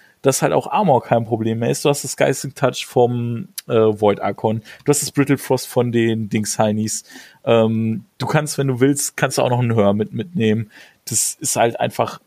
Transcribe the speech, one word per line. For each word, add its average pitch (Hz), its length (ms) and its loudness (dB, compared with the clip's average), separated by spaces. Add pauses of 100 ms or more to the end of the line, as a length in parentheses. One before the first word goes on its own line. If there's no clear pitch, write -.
(200)
dass 135 220 0
halt 151 100 0
auch 143 180 0
Armor 170 320 2
kein 117 220 0
Problem 113 360 -2
mehr 120 100 -2
ist. 143 140 -4
Du 156 40 4
hast 143 160 0
das - 140 -10
Geisting 139 360 -2
Touch - 320 -2
vom, 120 600 0 (180)
äh, 135 60 -4
Void 107 480 2
Archon, 110 400 -2 (240)
du - 60 0
hast 143 100 2
das 135 100 -6
Brittle 139 280 2
Frost - 280 -2
von 123 240 0
den 113 380 0
Dings 107 300 -4
Heinies, 107 460 -2 (400)
ähm, 113 600 2 (140)
du 123 80 -6
kannst, 151 320 -2
wenn 139 80 0
du 127 140 0
willst, 139 360 2
kannst 135 220 -2
du 131 40 2
auch 127 60 2
noch 123 120 0
einen 117 140 0
Hermit 104 380 2
mitnehmen. 110 580 -2 (360)
Das - 340 -4
ist - 160 -4
halt 117 240 0
einfach 120 460 -4